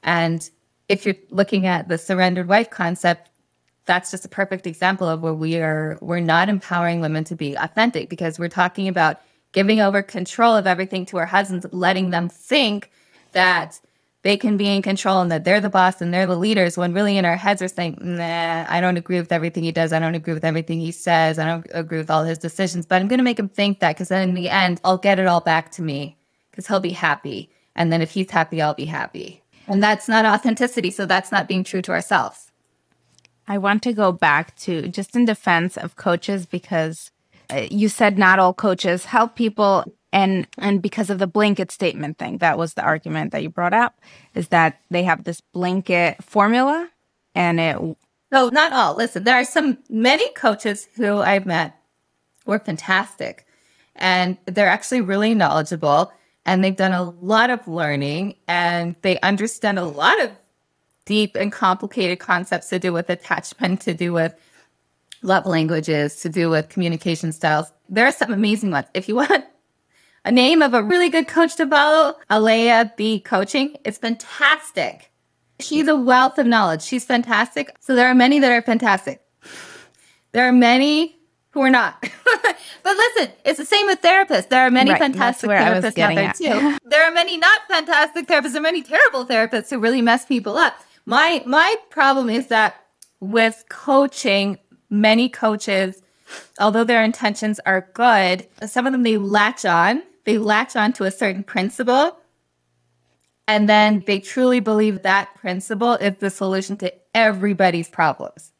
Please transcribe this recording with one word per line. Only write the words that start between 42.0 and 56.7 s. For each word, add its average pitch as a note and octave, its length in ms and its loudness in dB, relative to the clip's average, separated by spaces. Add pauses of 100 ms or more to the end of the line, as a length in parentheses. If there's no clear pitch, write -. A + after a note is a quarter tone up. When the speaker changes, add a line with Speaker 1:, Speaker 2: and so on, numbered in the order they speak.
Speaker 2:
thing, - 200 -8
that E3 200 0
was E3 160 -4
the - 80 -6
argument D#3 500 -4
that C#3+ 100 -6
you D#3 80 -8
brought F3 240 -2
up, A#3 260 0 (340)
is F3 140 -6
that E3 320 2 (100)
they F3 120 -2
have F3 220 0
this E3+ 160 -10
blanket F3+ 840 -2
formula B3+ 640 0 (460)
and E3+ 260 0
it E3 160 -2 (560)
Speaker 1:
No, C4 160 4
not D4+ 240 2
all. G3+ 240 0
Listen, G3 280 -4
there B3 120 4
are B3 80 2
some, C#4+ 340 -2 (100)
many C4 440 2
coaches G#3 640 -4
who G#3 220 0
I've G3 280 0
met D#3+ 300 -4 (680)
who - 80 -2
are G#3+ 60 0
fantastic. - 880 -6 (480)
And F#3 520 0
they're F#3+ 220 2
actually A3 340 -2
really G3+ 320 0
knowledgeable D#3 800 0 (340)
and F#3 160 2
they've F#3+ 140 0